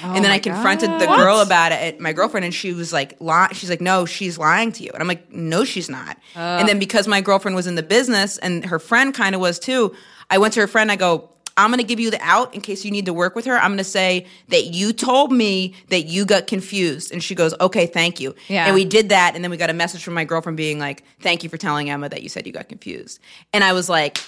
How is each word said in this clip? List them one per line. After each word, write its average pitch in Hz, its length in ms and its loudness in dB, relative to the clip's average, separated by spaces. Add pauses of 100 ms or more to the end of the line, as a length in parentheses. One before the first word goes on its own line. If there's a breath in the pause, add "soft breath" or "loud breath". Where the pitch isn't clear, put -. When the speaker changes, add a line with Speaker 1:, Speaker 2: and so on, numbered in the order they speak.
Speaker 1:
Oh 180 100 -6
Speaker 2:
And 196 80 2
then 196 80 6
Speaker 1:
my 196 60 6
Speaker 2:
I - 20 0
confronted 202 520 0 (100)
the - 60 4
Speaker 1:
God. 370 100 6
Speaker 2:
girl 196 220 6
Speaker 1:
What? 202 80 6
Speaker 2:
about 170 260 4
it, 151 260 -4
my 160 140 -4
girlfriend, 185 320 -2
and 175 100 -4
she 175 200 -6
was 170 180 -8
like, 139 280 -4
li-, 170 340 2
she's 185 160 -10
like, 170 100 -4
"No, 180 240 2
she's 170 320 -8
lying 180 360 2
to - 120 -14
you." - 80 -14
And - 80 -12
I'm 170 80 -2
like, 175 240 -6
"No, 165 320 -2
she's 185 240 -6
not." - 300 -12 (180 soft breath)
Speaker 1:
Ugh. 175 240 -4
Speaker 2:
And 175 80 4
then 202 100 2
because 196 300 0
my 196 140 0
girlfriend 196 340 0
was 180 100 -4
in 175 80 -6
the 165 80 -2
business 202 540 0
and 175 300 -4
her 160 120 -4
friend 262 360 2
kinda 196 240 0
was 175 200 0
too, 254 360 0 (340 loud breath)
I 185 80 4
went 214 180 4
to 226 60 2
her 202 60 4
friend, 214 260 2
I 202 40 0
go, 175 340 0 (260)
"I'm 208 140 6
gonna 247 140 0
give 220 160 -4
you 226 100 0
the 214 100 -4
out 220 340 2
in 202 60 -10
case 196 240 -10
you 208 60 -6
need 202 160 -4
to 175 80 -4
work 175 200 -2
with 226 120 -6
her. 254 120 0
I'm 190 140 4
gonna 196 100 -2
say 185 440 0 (240 loud breath)
that 170 240 2
you 202 180 -2
told 254 400 2
me 196 400 0 (160 loud breath)
that 180 140 0
you 175 240 -2
got 190 200 2
confused." 185 680 -4
And 170 120 -8
she 190 100 -8
goes, 160 280 0
"Okay, 185 240 2
thank 170 340 -2
you." 135 140 -8 (140 loud breath)
Speaker 1:
Yeah. 185 180 0
Speaker 2:
And 196 80 4
we 190 100 4
did 202 240 2
that, 180 260 4
and 170 80 -8
then 180 80 -4
we 170 60 -8
got 165 140 -2
a 165 140 -4
message 175 200 -8
from 175 80 -10
my 165 120 -2
girlfriend 165 340 -4
being 156 200 -4
like, 143 240 -8 (200 soft breath)
"Thank 170 220 0
you 160 40 -10
for 165 80 -12
telling 147 320 -4
Emma 143 220 -6
that - 120 -12
you - 60 -14
said - 180 -12
you - 60 -14
got - 160 -14
confused." - 520 -16 (340 loud breath)
And 202 100 4
I 190 80 4
was 180 160 -2
like, 156 400 0